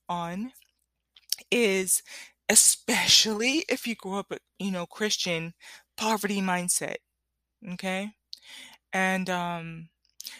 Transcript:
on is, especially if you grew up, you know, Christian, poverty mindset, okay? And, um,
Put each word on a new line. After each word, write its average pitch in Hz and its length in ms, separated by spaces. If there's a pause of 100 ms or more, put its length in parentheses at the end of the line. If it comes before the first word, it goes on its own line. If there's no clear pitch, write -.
on 175 440 (960)
is, 190 520 (460)
especially 220 1200
if - 180
you 233 80
grew 196 240
up, 190 140 (260)
you 196 120
know, 180 160
Christian, 170 680 (420)
poverty 208 440
mindset, 180 560 (760)
okay? 190 380 (840)
And, 190 380
um, 165 580 (520)